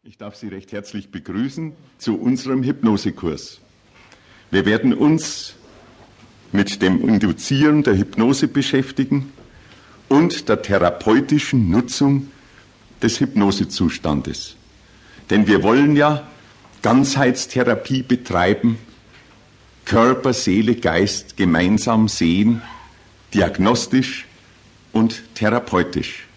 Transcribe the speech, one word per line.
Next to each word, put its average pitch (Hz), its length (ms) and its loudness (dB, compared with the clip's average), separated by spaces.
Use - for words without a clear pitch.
Ich - 80 -20
darf 104 200 -18
Sie 110 100 -16
recht 98 240 -16
herzlich 101 400 -14
begrüßen 135 600 -8
zu 107 200 -4
unserem 131 460 -2
Hypnosekurs. 101 960 -4
Wir 95 140 2
werden 113 280 2
uns - 600 -2
mit 101 280 -2
dem 95 240 2
Induzieren 135 800 2
der 104 140 2
Hypnose 123 500 0
beschäftigen 135 880 -2
und 156 400 2
der 107 140 2
therapeutischen 110 1080 2
Nutzung 139 600 0
des 117 180 -2
Hypnosezustandes. 92 1400 -2
Denn 208 160 4
wir - 160 4
wollen 143 360 4
ja 147 280 2
Ganzheitstherapie 127 1200 0
betreiben, 104 720 0
Körper, 127 480 2
Seele, 110 440 0
Geist 92 600 -2
gemeinsam 101 720 2
sehen, 104 540 0
diagnostisch 113 920 0
und 113 420 -2
therapeutisch. - 1000 -2